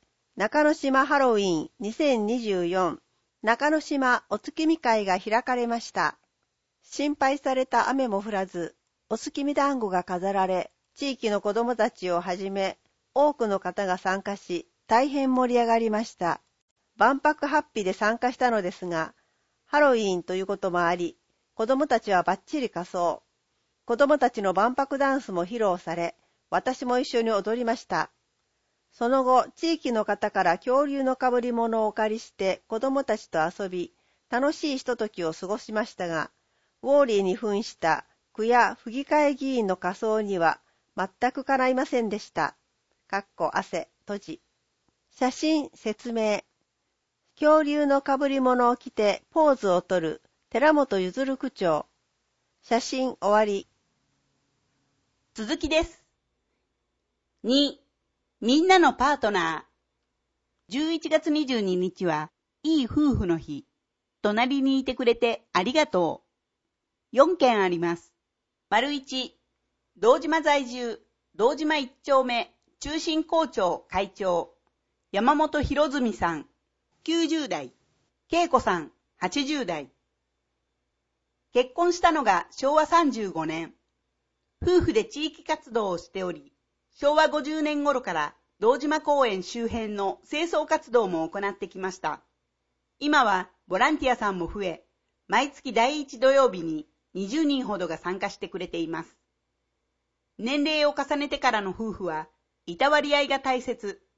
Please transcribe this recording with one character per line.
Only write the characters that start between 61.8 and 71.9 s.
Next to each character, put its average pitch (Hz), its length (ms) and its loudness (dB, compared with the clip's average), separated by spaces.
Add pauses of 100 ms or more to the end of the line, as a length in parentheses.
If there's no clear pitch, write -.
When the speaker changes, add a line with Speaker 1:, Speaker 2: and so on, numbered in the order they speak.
Speaker 2:
は、 156 240 -2 (320)
い 311 200 2
い - 40 0
夫 294 280 2
婦 214 120 0
の 170 120 2
日。 143 260 -10 (580)
隣 247 400 0
に 269 160 2
い 262 60 -2
て 262 100 -4
く - 100 -4
れ 233 100 4
て - 380 -2
あ 180 100 0
り 226 100 -2
が 302 140 4
と 175 380 -2
う。 - 60 -20 (800)
四 302 240 6
件 240 240 4
あ 185 80 2
り 175 100 -2
ま 170 180 -2
す。 - 160 -18 (560)
丸 247 240 0
一、 262 440 -8 (600)
堂 254 240 6
島 320 220 0
在 285 240 2
住、 240 340 -8 (340)
堂 233 220 2
島 311 200 0
一 269 160 -4 (100)